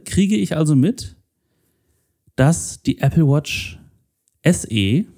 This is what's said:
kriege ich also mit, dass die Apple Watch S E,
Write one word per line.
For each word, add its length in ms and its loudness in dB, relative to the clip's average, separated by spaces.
kriege 320 0
ich 200 -2
also 200 2
mit, 400 -2
dass 460 0
die 180 -2
Apple 280 2
Watch 520 -4
S 280 0
E, 340 0